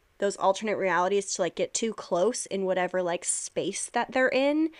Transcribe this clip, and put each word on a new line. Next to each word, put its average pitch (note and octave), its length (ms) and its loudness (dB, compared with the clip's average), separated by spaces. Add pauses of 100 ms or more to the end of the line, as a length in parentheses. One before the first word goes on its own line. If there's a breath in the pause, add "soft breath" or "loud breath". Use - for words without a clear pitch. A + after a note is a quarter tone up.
(180)
those G3+ 200 0
alternate G3 400 2
realities F#3+ 580 2
to, - 60 0
like, E3 140 -2
get - 180 -2
too A3+ 200 -2
close F#3 540 0
in G3 180 -4
whatever, F#3 360 0
like, F3 220 -2
space - 680 -4
that A#3+ 200 -2
they're C4 180 2
in? D4 400 2 (100)